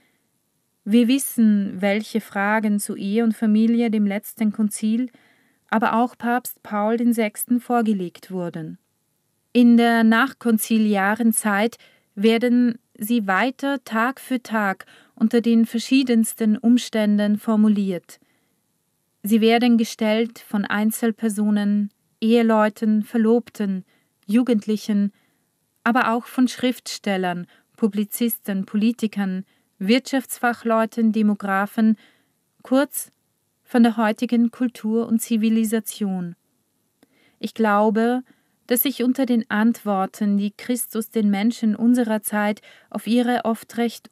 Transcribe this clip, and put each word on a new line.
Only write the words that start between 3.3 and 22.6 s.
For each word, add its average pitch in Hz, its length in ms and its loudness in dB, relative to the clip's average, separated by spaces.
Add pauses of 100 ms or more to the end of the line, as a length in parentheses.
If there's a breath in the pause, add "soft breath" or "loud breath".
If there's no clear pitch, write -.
Familie 226 580 0
dem 208 160 0
letzten 208 460 -4
Konzil, 220 580 -2 (580 soft breath)
aber 220 260 0
auch 247 220 -2
Papst 240 460 -6
Paul 214 340 -2
den 240 160 0
Sechsten 226 460 -4
vorgelegt 214 720 -4
wurden. 175 480 -8 (720)
In 240 240 8
der 233 260 4
nachkonziliaren 220 1300 2
Zeit 214 460 -2 (380 soft breath)
werden 233 640 2 (180)
sie 220 300 -2
weiter 262 560 -2
Tag 233 360 -4
für 254 220 -6
Tag 202 440 -4 (280 soft breath)
unter 226 280 2
den 226 240 4
verschiedensten 226 920 0
Umständen 208 800 2
formuliert. 208 800 0 (1040)
Sie 214 200 2
werden 233 360 4
gestellt 226 640 -2
von - 260 -6
Einzelpersonen, 208 1300 -2 (280)
Eheleuten, 220 840 2